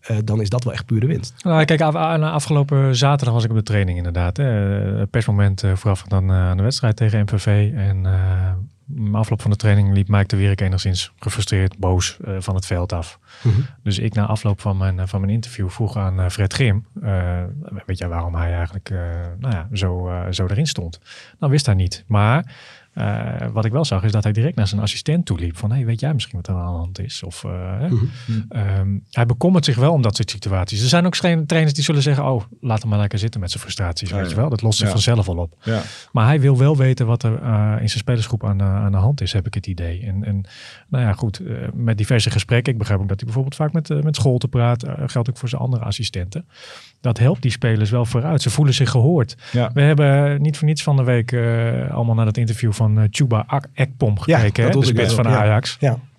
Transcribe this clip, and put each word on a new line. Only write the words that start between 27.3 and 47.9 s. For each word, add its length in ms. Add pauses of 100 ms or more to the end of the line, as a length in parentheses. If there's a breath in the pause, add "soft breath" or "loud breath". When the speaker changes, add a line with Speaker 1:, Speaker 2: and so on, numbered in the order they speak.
Speaker 2:
eh, 60 (280)
hè? 100
Speaker 1:
Mhm. 160 (440 loud breath)
Speaker 2:
Ehm, 500 (120)
hij 160
bekommert 380
zich 120
wel 160
om 100
dat 140
soort 140
situaties. 520
Er 60
zijn 180
ook 100
geen 300
trainers 280
die 100
zullen 180
zeggen, 220
"Oh, 180 (180)
laat 200
hem 100
maar 80
lekker 200
zitten 220
met 100
zijn 120
frustraties." 460
Speaker 3:
Ja, 80
Speaker 2:
Weet 80
Speaker 3:
ja. 60
Speaker 2:
je 100
wel? 80
Dat 140
lost 160
zich 80
Speaker 3:
Ja. 60
Speaker 2:
vanzelf 340
wel 100
op. 260
Speaker 3:
Ja. 200 (300 loud breath)
Speaker 2:
Maar 140
hij 140
wil 180
wel 180
weten 300
wat 160
er, 200
eh, 280
in 180
zijn 120
spelersgroep 440
aan 140
de, 60
aan 280
de 60
hand 220
is, 120
heb 140
ik 80
het 120
idee. 400
En, 180
en 200 (440 loud breath)
nou 160
ja, 80
goed, 260
eh, 160 (200)
met 240
diverse 320
gesprekken. 420
Ik 60
begrijp 220
ook 80
dat 80
hij 80
bijvoorbeeld 320
vaak 160
met, 180
eh, 120
met 140
Scholten 320
praat. 340
Eh, 100 (140)
geldt 240
ook 80
voor 100
zijn 140
andere 220
assistenten. 640 (540 loud breath)
Dat 180
helpt 240
die 80
spelers 400